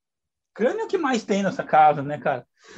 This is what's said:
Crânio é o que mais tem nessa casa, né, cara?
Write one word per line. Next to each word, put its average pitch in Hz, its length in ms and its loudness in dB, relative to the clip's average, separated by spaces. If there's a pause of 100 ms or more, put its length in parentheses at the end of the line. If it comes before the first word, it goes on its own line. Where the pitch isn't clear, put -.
(540)
Crânio 349 280 0
é - 40 -6
o - 20 -6
que 403 100 -2
mais 262 260 -2
tem 196 200 -2
nessa 175 200 -4
casa, 151 380 4
né, 147 160 -8
cara? 131 280 -4 (320)